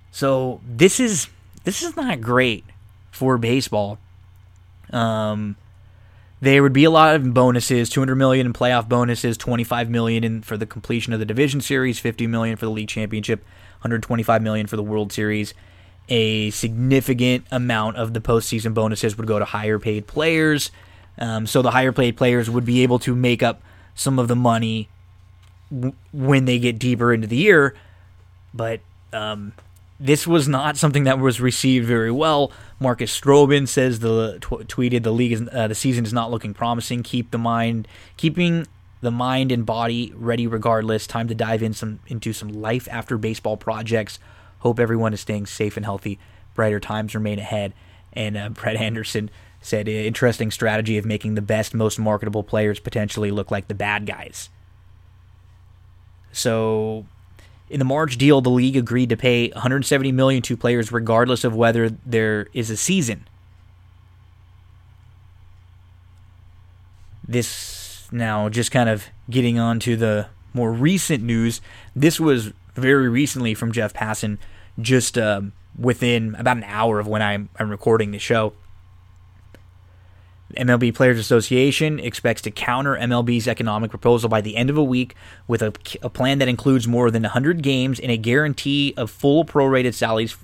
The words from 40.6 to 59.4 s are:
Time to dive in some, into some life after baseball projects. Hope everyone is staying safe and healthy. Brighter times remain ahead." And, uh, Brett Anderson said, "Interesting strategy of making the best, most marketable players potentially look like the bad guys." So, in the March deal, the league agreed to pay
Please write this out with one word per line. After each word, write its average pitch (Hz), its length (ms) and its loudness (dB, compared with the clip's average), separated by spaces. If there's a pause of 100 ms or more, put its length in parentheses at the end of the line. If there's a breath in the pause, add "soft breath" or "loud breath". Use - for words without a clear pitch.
Time 117 220 -4
to 113 60 -4
dive 110 280 -2
in 110 100 -2
some, 107 360 -10
into 113 240 -6
some 107 160 -12
life 110 420 -6
after 117 260 -6
baseball 110 400 -4
projects. 110 600 -4 (400 soft breath)
Hope 120 220 0
everyone 113 340 0
is 101 60 -8
staying 104 260 -6
safe 104 300 -4
and 104 100 -8
healthy. 98 320 -8 (360 soft breath)
Brighter 107 260 0
times 107 340 -6
remain 104 240 -4
ahead." 101 340 -6 (400 soft breath)
And, 107 240 -6
uh, 104 120 -8
Brett 110 280 -6
Anderson 110 540 -4 (300 soft breath)
said, 104 280 -4
"Interesting 110 640 0
strategy 107 480 -2
of 104 80 -4
making 107 300 -4
the 104 40 -2
best, 107 320 -2
most 110 280 0
marketable 107 420 -2
players 107 380 -2
potentially 104 500 -4
look 101 220 -4
like 98 160 -4
the 104 60 -8
bad 104 320 -4
guys." - 440 -12 (1800)
So, 110 760 -2 (640 soft breath)
in 147 80 -6
the 135 60 0
March 131 340 -2
deal, 135 240 6
the 127 80 2
league 127 260 2
agreed 123 320 0
to 117 80 0
pay 120 340 2